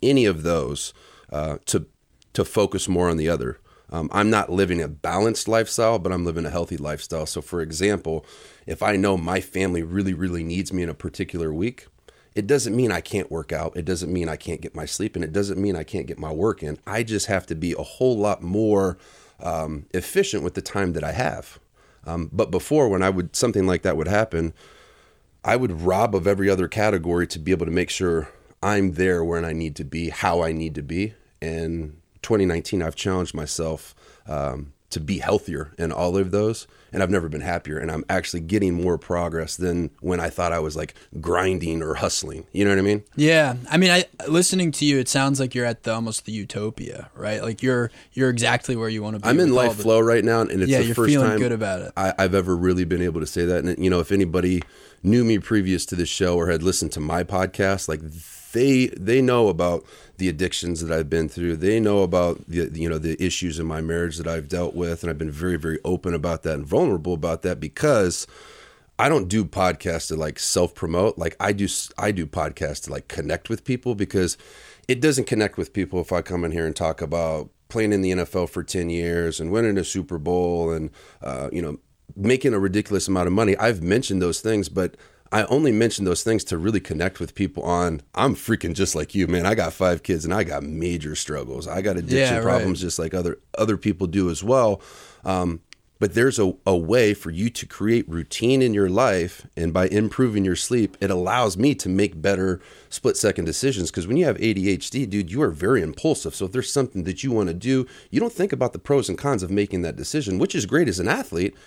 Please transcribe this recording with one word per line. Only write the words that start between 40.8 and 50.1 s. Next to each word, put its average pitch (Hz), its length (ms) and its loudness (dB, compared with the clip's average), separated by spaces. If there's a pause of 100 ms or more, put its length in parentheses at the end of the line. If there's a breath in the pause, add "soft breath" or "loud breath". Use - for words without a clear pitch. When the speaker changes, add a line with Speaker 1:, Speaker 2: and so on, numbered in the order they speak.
Speaker 1:
grinding 85 600 0
or 78 140 -4
hustling. - 560 -4
You 98 140 2
know 101 60 4
what 98 80 4
I - 20 4
mean? 104 240 2 (100)
Speaker 2:
Yeah. 151 400 4 (160)
I 156 60 2
mean, 185 120 6
I, 175 140 4 (240)
listening 175 460 2
to 147 120 0
you, 139 140 4
it 123 80 0
sounds 139 320 2
like 131 160 -2
you're 123 100 0
at 113 180 -4
the, 113 100 0
almost 113 320 -4
the 107 80 -8
utopia, - 800 -8
right? 107 260 -4
Like, 113 220 -6
you're, 123 260 2 (220 loud breath)
you're 131 180 2
exactly 120 460 0
where 113 140 -2
you 110 120 -4
wanna 107 180 -4
be 104 100 0
Speaker 1:
I'm 139 100 6
in 170 120 6
Speaker 2:
with 123 60 6
all 127 100 6
Speaker 1:
life 110 100 0
Speaker 2:
the 107 60 -6
Speaker 1:
flow 110 180 6
right 113 240 6